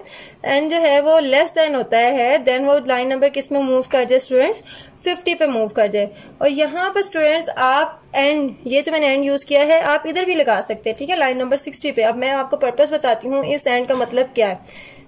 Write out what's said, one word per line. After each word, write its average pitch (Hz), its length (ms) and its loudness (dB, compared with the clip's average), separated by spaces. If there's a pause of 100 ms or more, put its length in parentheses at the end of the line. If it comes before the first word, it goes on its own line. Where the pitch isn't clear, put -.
(480)
एन 285 220 0
जो 330 100 0
है 294 220 4
वो 311 200 4
less 285 300 2
than 311 240 0
होता 226 220 0
है, 254 480 2
then 254 200 0
वो 285 120 4 (100)
line 254 200 -2
number 269 220 2
किस 277 220 -6
में 277 100 0
move 262 300 0
कर 254 120 2
जाए 254 160 2
students? 269 440 0 (400)
fifty 359 320 -2
पे 311 120 0
मूव 220 220 -2
कर 214 180 0
जाए। 202 220 -2 (320)
और 285 80 4
यहाँ 302 400 -2
पर 392 120 -2
students 320 480 0
आप 277 500 0 (160)
एन, 277 400 0 (100)
ये 262 160 0
जो 320 100 -4
मैंने 302 160 0
एन 269 160 0
यूज़ 277 220 -2
किया 285 180 2
है, 320 180 4
आप 302 260 0
इधर 339 180 -2
भी 359 100 0
लगा 240 260 2
सकते 214 280 -6
हैं, 220 100 -6
ठीक 277 100 -8
है, 359 80 -2
line 262 200 0
number 254 200 -2
sixty 285 340 -6
पे। 226 120 0
अब 226 140 2
मैं 254 140 -2
आपको 277 260 -2
purpose 277 360 0
बताती 247 340 0
हूँ 269 180 -2
इस 285 220 -4
एन 247 180 0
का 262 100 -2
मतलब 254 400 -2
क्या 220 120 2
है, 185 120 -6 (480)